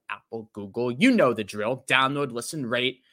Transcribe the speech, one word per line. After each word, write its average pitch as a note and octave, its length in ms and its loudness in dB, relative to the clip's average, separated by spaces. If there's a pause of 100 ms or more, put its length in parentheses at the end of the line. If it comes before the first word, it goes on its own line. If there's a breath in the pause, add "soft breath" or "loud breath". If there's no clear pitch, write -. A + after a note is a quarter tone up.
(100)
Apple, G#2+ 420 -10
Google. G#2+ 380 -4
You F3+ 220 4
know D#3 200 4
the G#2+ 120 -4
drill. G#2+ 440 -4
Download, C3+ 440 2
listen, A#2+ 340 -8
rate, B2 360 -2 (100)